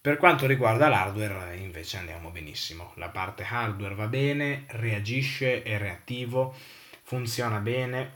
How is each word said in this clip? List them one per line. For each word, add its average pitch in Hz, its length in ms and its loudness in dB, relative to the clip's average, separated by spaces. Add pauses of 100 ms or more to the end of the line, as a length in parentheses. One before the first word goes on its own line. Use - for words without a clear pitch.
Per 147 160 2
quanto 147 300 6
riguarda 127 420 6
l'hardware, 98 680 0
invece 87 400 -8
andiamo 82 320 -10
benissimo. 82 680 -10
La 85 140 -8
parte 92 380 -6
hardware 104 460 -2
va 107 140 -4
bene, 143 640 0
reagisce, 117 920 0
è 107 160 -2
reattivo, 123 720 -2 (520)
funziona 120 540 -2
bene 127 580 -2